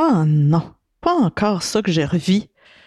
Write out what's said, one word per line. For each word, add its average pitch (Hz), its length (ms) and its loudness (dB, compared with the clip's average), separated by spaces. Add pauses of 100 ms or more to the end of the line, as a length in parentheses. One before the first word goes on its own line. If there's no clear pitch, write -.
Oh 262 240 2
non, 151 480 2 (300)
pas 349 120 0
encore 208 480 -2
ça - 200 -2
que 196 100 -2
je 160 80 0
revis. 180 480 -2 (380)